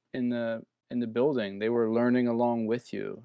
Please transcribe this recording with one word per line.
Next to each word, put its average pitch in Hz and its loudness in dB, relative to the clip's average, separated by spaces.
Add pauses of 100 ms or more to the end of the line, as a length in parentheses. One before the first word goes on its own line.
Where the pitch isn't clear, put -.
(140)
in 123 -2
the, 117 -4 (260)
in 123 -4
the 120 -2
building, 113 0
they 110 0
were 117 2
learning 120 4
along 117 0
with 113 -4
you. 101 -8